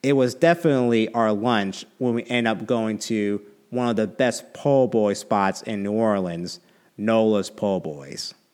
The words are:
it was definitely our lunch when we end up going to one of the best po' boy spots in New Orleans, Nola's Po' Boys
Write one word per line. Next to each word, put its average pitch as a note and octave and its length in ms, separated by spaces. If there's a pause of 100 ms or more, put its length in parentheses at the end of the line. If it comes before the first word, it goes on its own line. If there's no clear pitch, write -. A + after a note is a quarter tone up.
it C#3 100
was B2+ 220
definitely C3 760
our A2 200
lunch G#2 520 (120)
when B2 160
we A#2 120
end A#2+ 220
up A2+ 200
going A2 320
to G#2 420 (300)
one A#2+ 180
of A2+ 60
the G#2+ 120
best - 460
po' C3+ 340
boy G#2 260
spots G2 500
in G#2 180
New G2+ 120
Orleans, F#2 680 (360)
Nola's A2 540
Po' G2 300
Boys D2 560 (180)